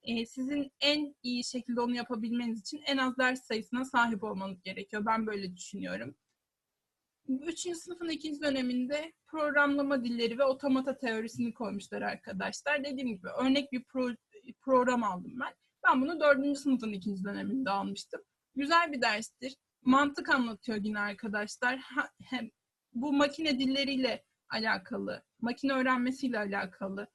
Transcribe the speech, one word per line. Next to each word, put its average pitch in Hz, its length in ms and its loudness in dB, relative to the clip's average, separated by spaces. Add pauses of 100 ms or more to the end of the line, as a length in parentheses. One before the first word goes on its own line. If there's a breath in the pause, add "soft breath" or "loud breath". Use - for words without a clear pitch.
E, 233 220 -2
sizin 277 460 -4 (100)
en 294 420 0
iyi 247 200 -2
şekilde 240 380 -4
onu 240 140 0
yapabilmeniz 233 680 -2
için 294 240 -10
en 277 120 0
az 254 200 0
ders 254 260 2
sayısına 240 420 -4
sahip 233 380 2
olmanız 190 380 -6
gerekiyor. 196 440 -6
Ben 220 220 0
böyle 196 280 -6
düşünüyorum. - 600 -8 (1120)
Üçüncü 330 520 -4
sınıfın 349 300 -8
ikinci 311 320 -6
döneminde 269 720 0 (140)
programlama 285 760 2
dilleri 233 340 0
ve 277 60 4
otomata 262 540 2
teorisini 226 560 -2
koymuşlar 202 480 -6
arkadaşlar. 208 840 -4
Dediğim 269 240 -4
gibi 185 200 -6
örnek 269 440 2
bir 254 120 -4
pro-, 247 340 -4 (440)
program 247 420 4
aldım 190 360 -4
ben. 285 140 -6 (300)
Ben 302 180 6
bunu 311 180 0
dördüncü 285 400 6
sınıfın 233 340 0
ikinci 196 300 -4
döneminde 202 460 -2
almıştım. - 520 -4 (340)
Güzel 311 360 4
bir 269 100 -2
derstir. 233 540 -2 (260)
Mantık 285 480 4
anlatıyor 233 520 2
yine 208 180 -2
arkadaşlar. 208 800 -2
Ha, 262 320 -4 (140)
hem 233 260 -6 (440)
bu 269 200 -2
makine 294 460 2
dilleriyle 262 640 0 (260)
alakalı, 202 720 -2 (180)
makine 254 320 0
öğrenmesiyle 254 680 2
alakalı. 196 760 -4